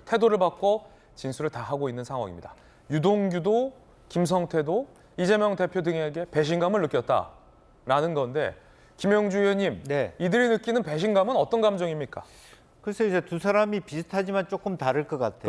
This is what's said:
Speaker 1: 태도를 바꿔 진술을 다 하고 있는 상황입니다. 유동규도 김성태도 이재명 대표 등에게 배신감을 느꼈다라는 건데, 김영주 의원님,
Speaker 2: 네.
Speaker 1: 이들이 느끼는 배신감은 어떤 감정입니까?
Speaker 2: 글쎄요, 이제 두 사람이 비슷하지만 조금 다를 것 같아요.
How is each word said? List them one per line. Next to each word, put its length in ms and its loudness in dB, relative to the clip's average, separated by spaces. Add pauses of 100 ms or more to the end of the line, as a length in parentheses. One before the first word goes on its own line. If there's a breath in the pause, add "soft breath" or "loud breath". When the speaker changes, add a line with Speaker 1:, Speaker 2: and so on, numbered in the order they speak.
Speaker 1:
태도를 320 2
바꿔 480 0 (280 loud breath)
진술을 360 -6
다 100 -10
하고 280 -4
있는 160 -8
상황입니다. 500 -10 (360 soft breath)
유동규도 840 2 (360)
김성태도 800 0 (300 soft breath)
이재명 380 2
대표 260 -2
등에게 480 -2
배신감을 520 2
느꼈다라는 1300 -2
건데, 400 -2 (420 soft breath)
김영주 420 2
의원님, 460 0
Speaker 2:
네. 340 -2
Speaker 1:
이들이 300 2
느끼는 340 0
배신감은 540 0
어떤 240 0
감정입니까? 640 -2 (580 loud breath)
Speaker 2:
글쎄요, 280 -2
이제 120 2
두 180 -4
사람이 420 2
비슷하지만 680 -4
조금 300 -4
다를 280 0
것 120 -4
같아요. 300 0